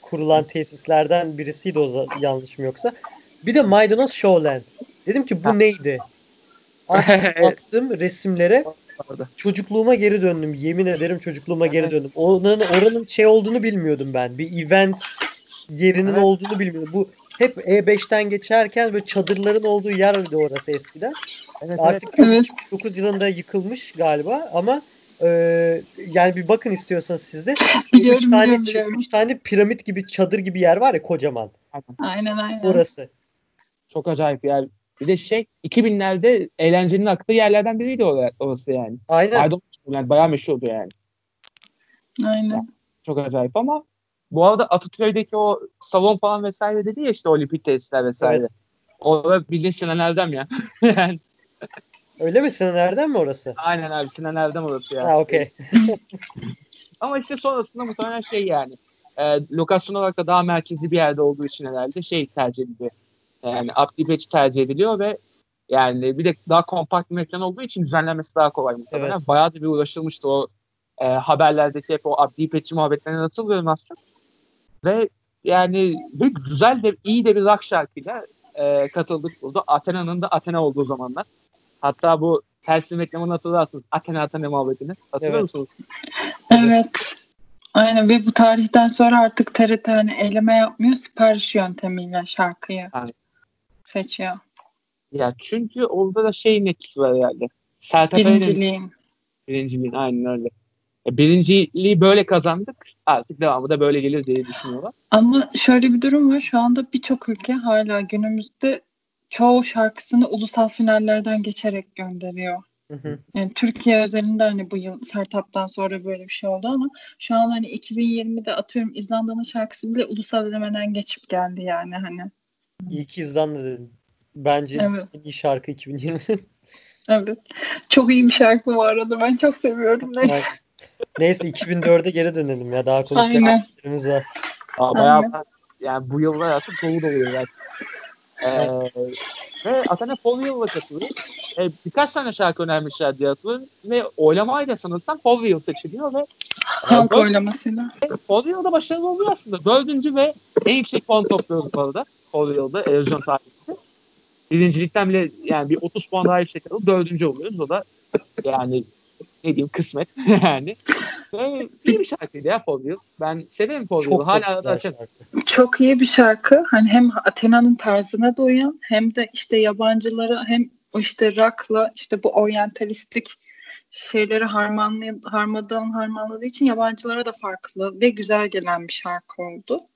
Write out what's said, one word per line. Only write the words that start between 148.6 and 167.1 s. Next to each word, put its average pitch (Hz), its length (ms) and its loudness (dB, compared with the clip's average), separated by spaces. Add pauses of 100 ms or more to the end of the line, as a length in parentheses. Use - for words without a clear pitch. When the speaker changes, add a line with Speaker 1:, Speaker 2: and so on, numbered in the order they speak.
Speaker 2:
da 370 80 0
başarılı 330 360 -2
oluyor 381 240 -2
aslında. 190 320 -8
Dördüncü 269 500 2
ve 285 200 2 (320)
en 233 80 2
yüksek 262 320 -2
puan 214 220 2
topluyoruz 165 460 -4
bu 143 60 -2
arada. 139 240 -4 (280)
Follow 147 220 0
yılda 139 280 -4
Eurovision 143 380 0
tarihinde. - 600 -6 (680)
Birincilikten 175 580 2
bile 185 220 0 (140)
yani 147 260 -2
bir 160 100 2
otuz 170 260 -8
puan 185 180 -2
daha 180 160 4
yüksek 165 320 -8
alıp 208 140 -4
dördüncü 175 400 2
oluyoruz. 165 340 -6
O 143 80 -4
da 185 160 -4 (600)
yani 127 400 -2 (600)
ne 156 120 0
diyeyim 143 120 -2
kısmet 160 440 -6
<laughs> 220 300 2
yani. 156 340 0 (580)
Ve 262 340 -6 (160)
iyi 440 140 4
bir 392 60 0
şarkıydı 147 440 -8
ya 214 160 0
Follow 135 260 -6
yıl. 190 80 -8 (220)
Ben 160 300 -6
severim 240 360 -4
Follow 151 240 0
Speaker 1:
Çok, - 20 6
Speaker 2:
yılı. 175 100 4
Speaker 1:
çok 165 80 -2
Speaker 2:
Hala 202 260 0
Speaker 1:
güzel 185 80 -6
Speaker 2:
da - 60 -4
açarım. 175 260 -4
Speaker 1:
şarkı. - 500 -8
Speaker 3:
Çok 247 340 4
iyi 262 200 6
bir 262 60 4
şarkı. 247 640 6
Hani 220 180 4
hem 240 220 6 (140)